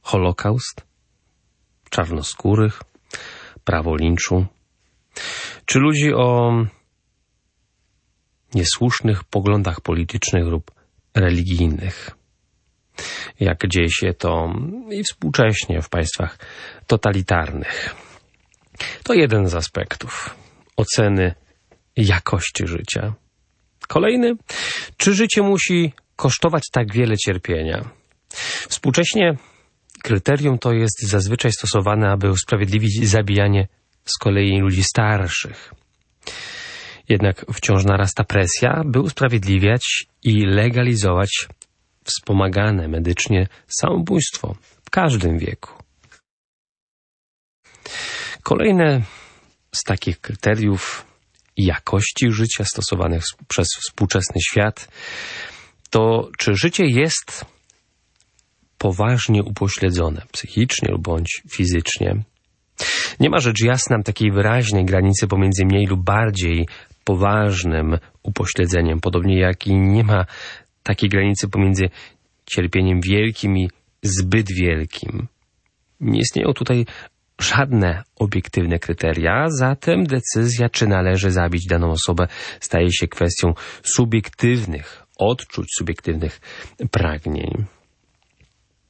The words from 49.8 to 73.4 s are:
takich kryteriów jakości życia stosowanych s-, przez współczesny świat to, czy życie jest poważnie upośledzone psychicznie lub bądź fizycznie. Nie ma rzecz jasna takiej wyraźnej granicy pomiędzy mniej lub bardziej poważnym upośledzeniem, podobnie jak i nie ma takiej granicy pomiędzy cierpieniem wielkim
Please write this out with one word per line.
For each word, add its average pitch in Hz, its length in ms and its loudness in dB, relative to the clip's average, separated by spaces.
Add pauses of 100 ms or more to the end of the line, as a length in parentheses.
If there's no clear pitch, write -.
takich - 380 -4
kryteriów 104 840 -2 (520)
jakości 98 760 0
życia 110 340 -2
stosowanych 85 560 -2
s-, - 260 -10
przez 90 200 0 (140)
współczesny - 600 -2
świat - 460 -2 (1040)
to, 113 480 2
czy 101 180 0
życie 175 300 2
jest 143 600 0 (1300)
poważnie 107 640 2
upośledzone 90 800 -2 (100)
psychicznie - 600 -2
lub 92 100 -2
bądź 85 400 -4 (100)
fizycznie. 90 720 0 (960)
Nie - 100 6
ma 175 100 2
rzecz 113 240 2
jasna 120 400 2
takiej 107 280 0
wyraźnej 104 540 2
granicy 98 420 4
pomiędzy 95 380 2
mniej 98 200 4
lub 95 180 0
bardziej 92 640 0 (360)
poważnym 90 920 2 (260)
upośledzeniem, 87 760 0
podobnie 92 400 2
jak 92 280 0
i 98 80 4
nie 98 280 4
ma 104 220 2 (580)
takiej 101 260 0
granicy 98 400 0
pomiędzy 95 400 2 (560)
cierpieniem 90 560 0
wielkim 101 560 0